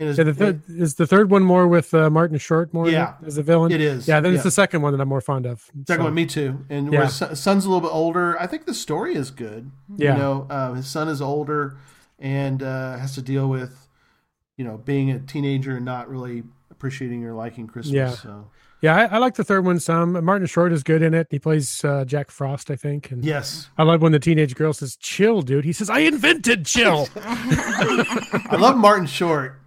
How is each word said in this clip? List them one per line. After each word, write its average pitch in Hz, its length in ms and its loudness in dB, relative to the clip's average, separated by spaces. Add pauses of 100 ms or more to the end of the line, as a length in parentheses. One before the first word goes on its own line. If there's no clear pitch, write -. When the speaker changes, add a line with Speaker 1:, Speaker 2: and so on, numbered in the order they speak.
Speaker 1:
it 156 80 -4
is 143 100 -2
Speaker 2:
Yeah, 160 60 6
the 151 100 2
third, 180 340 0
is 165 280 -2
the 165 100 2
third 196 240 6
one 196 140 6
more 180 240 6
with, 170 260 2
uh, 156 160 6
Martin 156 280 2
Short 165 360 -2
more 165 120 0
in 165 80 4
Speaker 1:
Yeah. 143 280 0
Speaker 2:
it 160 60 -14
as 143 80 -6
the 151 60 -2
villain? 165 280 4
Speaker 1:
It 160 100 2
is. 139 280 0
Speaker 2:
Yeah, 151 120 6
then 180 120 2
it's - 80 4
Speaker 1:
Yeah. - 40 -8
Speaker 2:
the 185 60 4
second 180 320 2
one 143 100 2
that 139 80 0
I'm 135 80 -2
more 139 120 -2
fond 131 260 -4
of. 120 160 -8 (240)
Speaker 1:
Second 165 140 0
Speaker 2:
So. 165 40 2
Speaker 1:
one, 156 100 -2
me 165 120 2
too. 139 420 -4
And 143 240 -4
Speaker 2:
Yeah. 147 60 4
Speaker 1:
where 139 80 4
his 135 80 -2
son, 160 220 -6
son's 196 300 2
a - 40 -2
little 180 180 2
bit 160 60 -6
older. 170 460 0
I 180 60 -4
think 311 200 -8
the 277 80 -6
story 226 400 -4
is 135 160 -6
good. 117 400 -14 (260)
Speaker 2:
Yeah. 143 180 2
Speaker 1:
You 131 40 0
know, 139 320 -2
uh, 135 220 -6
his 127 160 -8
son 156 200 -4
is 143 140 -4
older 143 540 -4 (420)
and, 135 460 -4
uh, 131 340 -6
has 135 160 -8
to 135 80 -10
deal 135 260 -2
with, 131 380 -6 (720)
you 131 80 -10
know, 110 140 -10
being 135 320 -2
a 131 100 -4
teenager 135 560 -4
and 123 80 -8
not 123 260 -10
really 123 320 -10 (280)
appreciating 127 540 -8
or 113 80 -10
liking 113 360 -10
Christmas. 139 260 -8
Speaker 2:
Yeah. 131 160 0
Speaker 1:
So. 104 400 -14 (320)
Speaker 2:
Yeah, 156 120 4
I, 202 200 2
I 220 40 2
like 247 180 2
the 208 80 -2
third 190 200 2
one 175 160 2
some. 170 420 0
Martin 190 240 2
Short 170 240 2
is 156 120 0
good 160 180 2
in 160 140 2
it. 165 160 0
He 143 80 -4
plays, 156 440 -2
uh, 143 220 0
Jack 139 260 -4
Frost, 139 400 -6
I 139 60 -4
think. 147 340 -8
And 123 140 -8
Speaker 1:
Yes. 147 540 -6
Speaker 2:
I 156 60 4
love 160 180 4
when 160 100 6
the 151 60 4
teenage 151 360 2
girl 156 200 -2
says, 135 220 -12
"Chill, 208 440 0
dude." 139 240 0
He 165 80 -2
says, 202 160 -6
"I 247 120 2
invented 277 640 2
chill." 226 460 2
Speaker 1:
<laughs> - 40 -14
I 226 1400 -2
love 247 180 6
Martin 208 300 6
Short, 147 600 -2